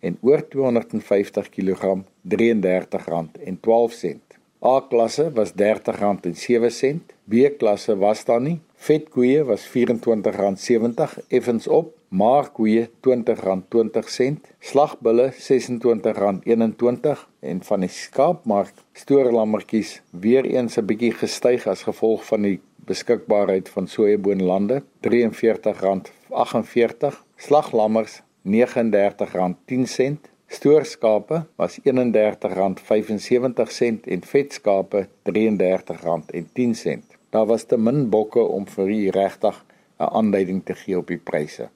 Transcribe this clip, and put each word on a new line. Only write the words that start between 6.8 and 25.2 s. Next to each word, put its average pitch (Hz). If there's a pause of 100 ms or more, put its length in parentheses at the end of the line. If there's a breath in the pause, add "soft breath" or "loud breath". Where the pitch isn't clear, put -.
B-klasse 113
was 101
daar 120
nie. 151 (160)
Vetkoeie 147
was 117
vierentwintig 113
rand 98
sewentig, 117 (100)
effens 120
op. 160 (120)
Maar 117
koeie 110 (100)
twintig 120
rand 95
twintig 110
sent, 139 (140)
slagbulle 131
sesentwintig 117
rand 101
eenentwintig, 117 (120)
en 90
van 101
die 90
skaapmark 117 (180)
stoorlammetjies 113
weer 113
eens 123
'n 110
bietjie 110
gestyg 120
as 95
gevolg 110
van 107
die 101 (260)
beskikbaarheid 98
van 92
sojaboonlande, 101 (180)
drieënveertig 110